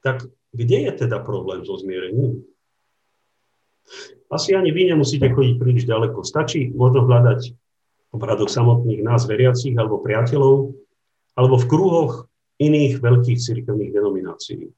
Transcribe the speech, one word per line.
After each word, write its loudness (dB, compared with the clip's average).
Tak -4
kde 0
je -12
teda -4
problém -8
so -10
zmierením? -6
Asi -2
ani 2
vy 2
nemusíte 2
chodiť 2
príliš 0
ďaleko. -2
Stačí -4
možno 4
hľadať 4
v -8
radoch -2
samotných 2
nás 0
veriacich 0
alebo -2
priateľov, 2
alebo 4
v 0
kruhoch 2
iných 2
veľkých 2
cirkevných -6
denominácií. -6